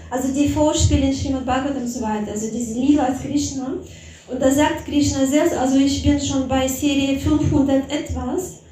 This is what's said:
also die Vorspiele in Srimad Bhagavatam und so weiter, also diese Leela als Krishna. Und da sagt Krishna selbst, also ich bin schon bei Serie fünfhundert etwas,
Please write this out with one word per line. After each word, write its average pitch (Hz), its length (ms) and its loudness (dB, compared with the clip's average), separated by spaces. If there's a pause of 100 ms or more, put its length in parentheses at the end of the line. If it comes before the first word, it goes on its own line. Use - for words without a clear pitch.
(100)
also 262 220 -2
die 285 160 2
Vorspiele 302 580 2
in 269 60 2
Srimad 269 340 -4
Bhagavatam 269 360 -2
und 240 60 -6
so 220 140 -8
weiter, 214 300 -4
also 214 200 -6
diese 240 260 -6
Leela 285 280 4
als 269 160 -2
Krishna. 277 440 -2 (640)
Und 254 100 -6
da 269 100 4
sagt 302 360 2
Krishna 277 400 2
selbst, 302 300 2
also 262 200 2
ich 269 260 2
bin 285 180 4
schon 269 280 -2
bei 262 200 0
Serie 277 500 0
fünfhundert 285 720 2
etwas, 302 680 -6 (120)